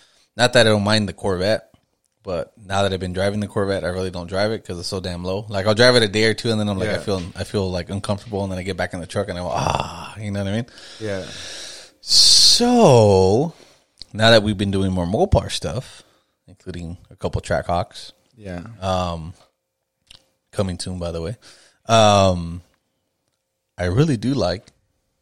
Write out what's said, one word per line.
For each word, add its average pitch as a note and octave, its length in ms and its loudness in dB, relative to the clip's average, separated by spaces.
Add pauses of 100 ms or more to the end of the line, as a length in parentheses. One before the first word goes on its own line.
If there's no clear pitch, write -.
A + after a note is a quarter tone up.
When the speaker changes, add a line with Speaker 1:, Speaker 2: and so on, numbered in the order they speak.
(360)
Speaker 1:
Not A#2+ 180 2
that A#2 120 6
I A2 40 4
don't G#2 140 2
mind G#2+ 240 0
the F2 60 -10
Corvette, G2 560 -2 (520)
but F2+ 360 -8
now G2 240 -4
that F#2+ 100 0
I've F#2 80 -4
been F#2 120 -6
driving G2+ 280 -2
the G2+ 80 -6
Corvette, G2 360 -4
I E2+ 40 -4
really F#2 220 -6
don't F2+ 160 -10
drive F#2+ 240 -2
it G#2+ 140 -8
'cause F2+ 140 -10
it's E2+ 100 -10
so G2 120 -6
damn F2 240 -8
low. G2 240 -6
Like, G2 180 -4
I'll G#2+ 80 4
drive B2 220 6
it A2+ 60 4
a G#2+ 60 2
day G#2+ 160 0
or A2 100 2
two, - 160 -4
and G#2+ 80 0
then G#2 100 -2
I'm G2 100 -4
like, F2+ 100 -4
I F2+ 40 -4
Speaker 2:
Yeah. F2+ 80 -4
Speaker 1:
feel, F#2+ 220 -4 (120)
I G2 100 -8
feel, G2 260 -4
like, F2+ 200 -6
uncomfortable, G2 520 -6
and G2 100 -6
then F#2 60 -8
I F2+ 40 -6
get F#2+ 160 -8
back F#2 160 -4
in F2+ 60 -10
the D#2 60 -12
truck, G#2 220 -6
and F2 100 -8
I F2 40 -6
go, F2 100 -6
"Ah," - 680 -6
you G#2+ 120 -10
know G2+ 120 -4
what G2 80 -4
I G2+ 60 -2
mean? A#2 100 -4 (340)
Speaker 2:
Yeah. G2 240 -6 (760)
Speaker 1:
So, B2+ 1500 6 (600)
now A2 180 4
that A2+ 120 8
we've G#2 140 -2
been G2 140 -2
doing F#2+ 220 0
more F2+ 140 0
Mopar G2 440 0
stuff, - 520 -8 (460)
including F2 480 -14 (140)
a F#2 60 -20
couple - 240 -6
Trackhawks, - 720 -4 (240)
Speaker 2:
Yeah. F#2 260 -12 (180)
Speaker 1:
um, F2+ 540 -4 (1160)
coming F#2 260 -4
soon, F#2 200 -10
by E2+ 140 -6
the E2 80 -8
way, F2+ 160 -8 (500)
um, G2 760 4 (1160)
I F2+ 60 -4
really B2 320 2
do A#2+ 180 -2
like F#2 380 -4 (500)